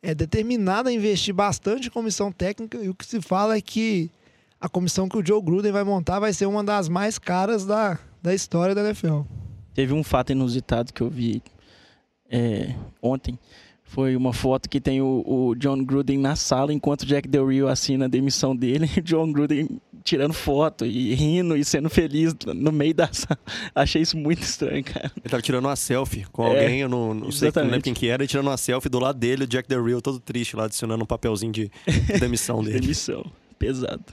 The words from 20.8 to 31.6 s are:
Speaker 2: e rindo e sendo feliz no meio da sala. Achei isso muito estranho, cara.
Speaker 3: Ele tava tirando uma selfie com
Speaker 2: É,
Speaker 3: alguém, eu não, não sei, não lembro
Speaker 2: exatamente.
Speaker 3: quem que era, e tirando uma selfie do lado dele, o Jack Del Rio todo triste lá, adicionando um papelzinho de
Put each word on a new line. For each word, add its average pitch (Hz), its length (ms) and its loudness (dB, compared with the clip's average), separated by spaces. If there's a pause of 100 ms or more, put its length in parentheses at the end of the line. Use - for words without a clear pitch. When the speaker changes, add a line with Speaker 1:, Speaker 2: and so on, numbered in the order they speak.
Speaker 2:
e 117 300 0
rindo 160 420 2
e 147 80 2
sendo 151 280 0
feliz 156 440 2 (200)
no 135 160 2
meio 156 220 2
da 156 200 4
sala. - 260 -4 (360)
Achei 143 260 2
isso 160 160 0
muito 160 240 0
estranho, 143 420 -4
cara. - 320 -8
Speaker 3:
Ele - 140 -12
tava 123 140 0
tirando 127 220 0
uma 139 100 0
selfie 127 560 -2
com 117 120 -2
Speaker 2:
É, 117 40 4
Speaker 3:
alguém, 135 320 4
eu 135 100 -2
não, 117 240 0
não - 0 -
sei, 107 80 -4
não - 80 -8
lembro 143 160 0 (140)
Speaker 2:
exatamente. 135 240 2
Speaker 3:
quem 127 100 0
que 120 140 0
era, 127 160 2
e 139 40 -2
tirando 139 200 0
uma 135 100 0
selfie 131 320 -2
do 127 100 2
lado 131 180 0
dele, 127 260 2
o 131 40 -2
Jack 123 220 -2
Del 123 160 2
Rio 120 160 2
todo 131 180 -4
triste 117 360 -6
lá, 110 100 -2
adicionando 113 380 -2
um 107 40 -6
papelzinho 113 460 -2
de 104 180 -4 (220)